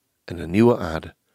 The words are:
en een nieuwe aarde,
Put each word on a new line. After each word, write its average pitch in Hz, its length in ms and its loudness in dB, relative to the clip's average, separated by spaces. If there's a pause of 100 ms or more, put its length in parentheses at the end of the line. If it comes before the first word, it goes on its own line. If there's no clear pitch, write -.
(240)
en 85 160 -12
een 82 100 -10
nieuwe 113 280 4
aarde, 82 380 -8 (180)